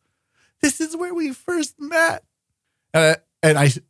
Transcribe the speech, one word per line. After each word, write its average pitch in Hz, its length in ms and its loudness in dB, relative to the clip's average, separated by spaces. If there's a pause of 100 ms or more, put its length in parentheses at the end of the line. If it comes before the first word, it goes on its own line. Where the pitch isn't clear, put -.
(640)
"This - 180 -2
is 320 160 -6
where 359 180 -8
we 311 180 -4
first 320 460 -6
met." 330 460 -2 (720)
And 160 100 4
I, 160 120 4 (260)
and 156 160 4
I, 143 120 6 (200)